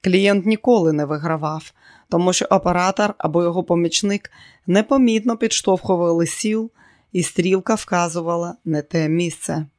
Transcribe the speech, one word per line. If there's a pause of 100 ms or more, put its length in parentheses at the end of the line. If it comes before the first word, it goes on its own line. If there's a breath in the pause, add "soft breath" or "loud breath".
Клієнт
ніколи
не
вигравав, (360 soft breath)
тому
що
оператор
або
його
помічник (360 soft breath)
непомітно
підштовхували
сіл, (400 soft breath)
і
стрілка
вказувала (100)
не
те
місце. (140)